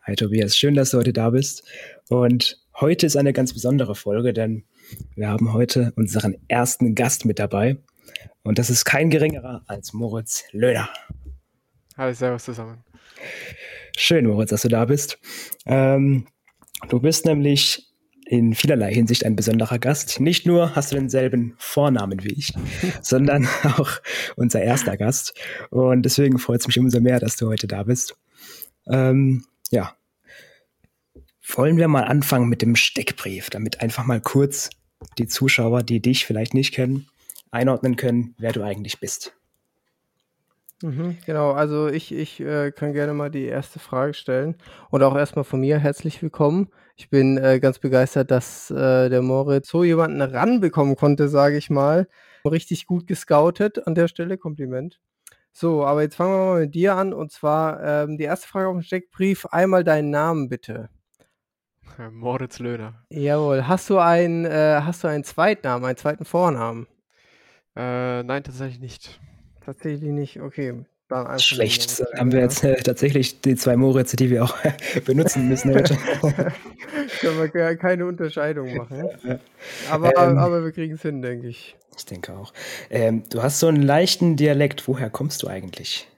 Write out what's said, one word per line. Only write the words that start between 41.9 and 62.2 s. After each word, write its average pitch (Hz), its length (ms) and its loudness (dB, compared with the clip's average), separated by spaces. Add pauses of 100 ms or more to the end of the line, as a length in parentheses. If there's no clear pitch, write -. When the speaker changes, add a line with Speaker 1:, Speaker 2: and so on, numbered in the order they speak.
Speaker 3:
ich, - 280 -10
äh, 143 320 -4
kann 147 200 -6
gerne 147 200 -4
mal 147 180 -6
die 139 140 -8
erste 123 340 -8
Frage 135 360 -4
stellen. 139 420 -4 (340)
Und 135 120 2
auch 135 140 4
erstmal 143 280 -2
von 135 160 -4
mir 143 180 2
herzlich 147 440 -2
willkommen. 160 480 0 (260)
Ich - 120 -20
bin, 135 300 4
äh, 131 200 4
ganz 131 200 2
begeistert, 131 520 2
dass, - 400 -2
äh, 131 380 4
der 127 140 2
Moritz 135 460 0
so 170 140 0
jemanden 165 380 2
ranbekommen 143 760 2
konnte, 143 340 2
sage 143 280 4
ich 147 140 -6
mal. 151 360 2 (380)
Richtig 160 420 -4
gut 175 200 -4
gescoutet 175 800 0
an 165 80 -2
der 170 140 2
Stelle, 175 280 -8
Kompliment. 147 640 -10 (520)
So, 156 340 0
aber 147 160 2
jetzt 151 140 -4
fangen 185 160 0
wir 190 120 2
mal 185 160 2
mit 147 140 -2
dir 190 220 2
an. 190 180 -2
Und 151 180 -8
zwar, 156 500 0
ähm, 151 360 -2
die 151 60 -4
erste 160 220 -4
Frage 190 220 -4
auf 185 60 -4
dem 175 80 -6
Steckbrief, 185 640 -4
einmal 180 380 2
deinen 151 260 2
Namen 151 380 0
bitte. 113 420 -10 (1080)
Speaker 2:
Äh, 113 120 -16
Moritz 123 480 -6